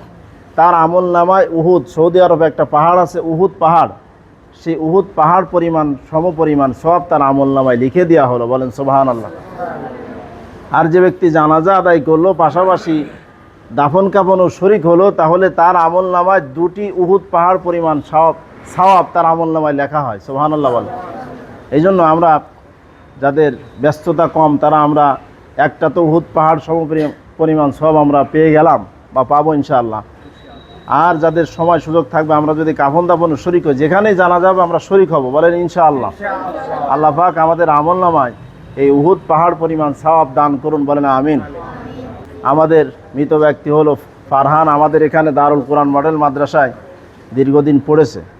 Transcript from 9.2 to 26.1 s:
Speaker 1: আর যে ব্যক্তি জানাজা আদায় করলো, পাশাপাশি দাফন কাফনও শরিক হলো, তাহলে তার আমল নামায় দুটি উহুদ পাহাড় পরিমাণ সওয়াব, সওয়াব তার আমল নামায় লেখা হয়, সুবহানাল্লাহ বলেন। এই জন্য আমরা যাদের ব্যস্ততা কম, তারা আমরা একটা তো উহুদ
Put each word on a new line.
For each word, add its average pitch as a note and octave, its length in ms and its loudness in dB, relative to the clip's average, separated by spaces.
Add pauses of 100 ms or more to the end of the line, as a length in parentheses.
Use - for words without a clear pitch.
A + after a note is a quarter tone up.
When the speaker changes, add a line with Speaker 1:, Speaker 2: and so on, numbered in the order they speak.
Speaker 1:
আর D3+ 140 2
যে E3+ 160 2
ব্যক্তি F#3 280 2
জানাজা D#3+ 480 2
আদায় F3 240 2
করলো, D#3+ 320 2
পাশাপাশি E3 720 0 (680)
দাফন D3 360 0
কাফনও F#3 400 2
শরিক F#3 360 0
হলো, F3 260 4
তাহলে F#3 380 2
তার F3 260 2
আমল F3+ 360 0
নামায় F3+ 300 2
দুটি E3+ 540 -6
উহুদ F#3 260 0 (100)
পাহাড় F3+ 320 0
পরিমাণ E3 380 -2 (100)
সওয়াব, D#3+ 240 2 (400)
সওয়াব F3+ 380 4
তার E3+ 120 0
আমল E3 280 0
নামায় D#3 200 -2
লেখা C#3+ 280 -4
হয়, A2+ 180 -8
সুবহানাল্লাহ C#3+ 540 -2
বলেন। A2 200 -4 (800)
এই C#3+ 100 2
জন্য F#3 220 2
আমরা D#3+ 380 2 (800)
যাদের C#3+ 300 0 (300)
ব্যস্ততা D#3 460 -2
কম, D3+ 300 0
তারা D3+ 240 2
আমরা D3 360 2 (400)
একটা D3+ 320 -2
তো F3 120 -2
উহুদ D#3+ 220 2 (100)